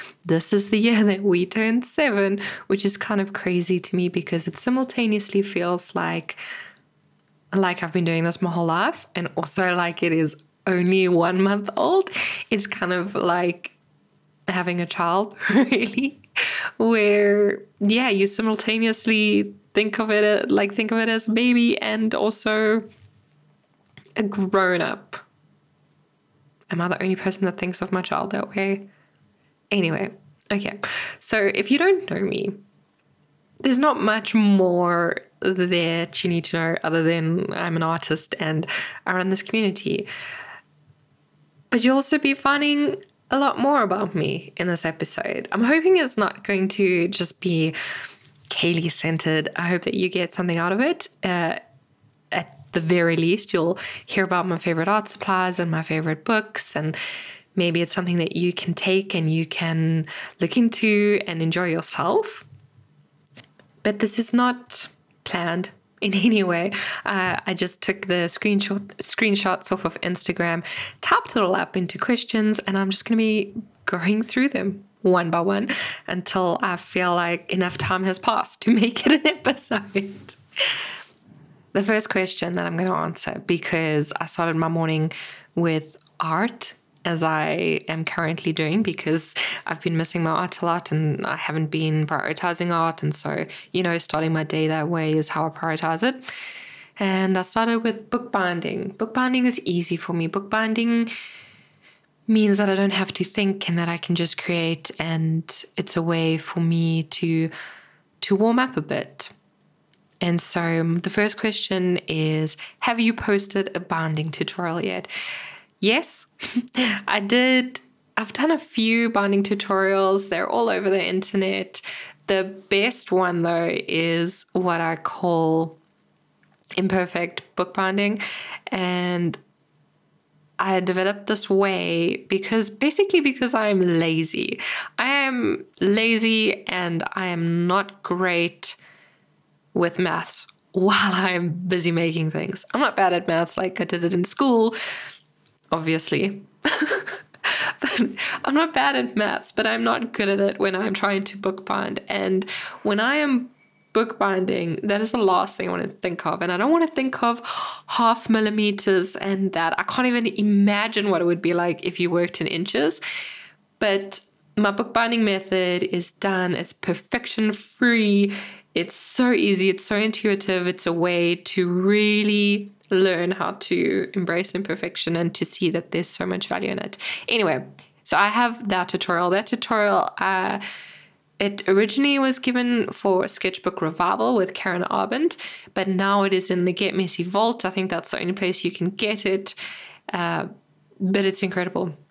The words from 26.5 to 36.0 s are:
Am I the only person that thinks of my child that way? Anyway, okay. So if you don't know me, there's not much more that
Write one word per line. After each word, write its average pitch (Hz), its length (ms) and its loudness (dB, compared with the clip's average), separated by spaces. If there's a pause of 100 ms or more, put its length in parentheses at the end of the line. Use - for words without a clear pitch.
Am 170 120 -2
I 175 60 0
the 175 140 -2
only 185 140 0
person 196 300 -2
that 185 120 -2
thinks 180 240 -4
of 196 100 -4
my 185 100 0
child 175 300 -2
that - 240 -6
way? 196 320 -2 (840)
Anyway, 180 400 0 (400)
okay. 202 280 -4 (400)
So 208 340 2
if 208 180 0
you 277 60 6
don't 370 320 4
know 170 100 -4
me, 196 320 -2 (1080)
there's 254 200 2
not 285 220 4
much 214 320 0
more 180 840 4 (220)
that 175 840 0